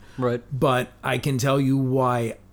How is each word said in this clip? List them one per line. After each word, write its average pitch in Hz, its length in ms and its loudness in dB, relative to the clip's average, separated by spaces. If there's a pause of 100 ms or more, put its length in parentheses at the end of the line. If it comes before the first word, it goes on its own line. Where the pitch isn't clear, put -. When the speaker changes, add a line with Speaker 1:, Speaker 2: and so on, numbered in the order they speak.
(160)
Speaker 1:
Right. 123 260 -2 (100)
Speaker 2:
But 127 360 0 (160)
I 131 140 -2
can 139 180 -2
tell 135 240 2
you 135 160 2
why 127 600 0 (160)